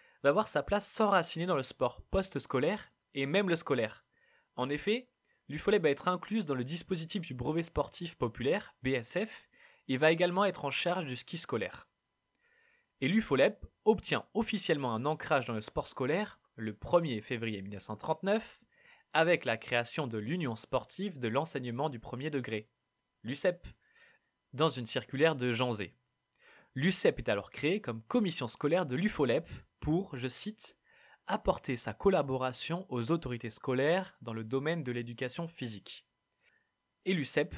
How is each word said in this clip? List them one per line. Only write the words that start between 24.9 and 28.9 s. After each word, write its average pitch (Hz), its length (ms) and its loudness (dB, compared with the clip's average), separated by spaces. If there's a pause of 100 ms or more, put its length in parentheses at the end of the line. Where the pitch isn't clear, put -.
de 123 180 0
Jean 120 200 2
Zay. 104 240 -6 (800)
L'usep 175 440 2
est 117 100 -8
alors 101 220 0
créée 190 320 0
comme 113 220 -6
commission 190 440 0
scolaire 160 380 0
de 127 100 -2